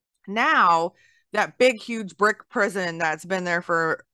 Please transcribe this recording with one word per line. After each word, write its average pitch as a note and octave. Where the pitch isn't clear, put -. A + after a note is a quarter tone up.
now G3
that F#3
big, B3
huge A3
brick G#3
prison F#3+
that's D#3+
been F#3
there F3
for E3